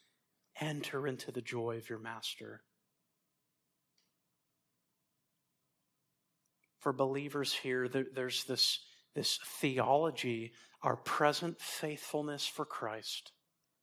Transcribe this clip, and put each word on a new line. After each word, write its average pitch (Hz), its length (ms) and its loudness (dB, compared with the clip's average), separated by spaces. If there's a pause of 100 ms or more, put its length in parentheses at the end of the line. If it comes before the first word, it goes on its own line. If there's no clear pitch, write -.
(600)
Enter 147 480 -2
into 131 240 -4
the 123 100 -4
joy 117 360 -2
of 113 120 -10
your 113 100 -6
master." 110 640 -8 (4000)
For 139 140 2
believers 135 600 2
here, 127 360 0
there, 131 240 0
there's 127 320 -2
this, - 340 4 (340)
this - 300 0
theology, 127 1120 2 (280)
our 123 140 4
present 151 640 2
faithfulness 147 880 -2
for - 160 -4
Christ. - 680 -6 (500)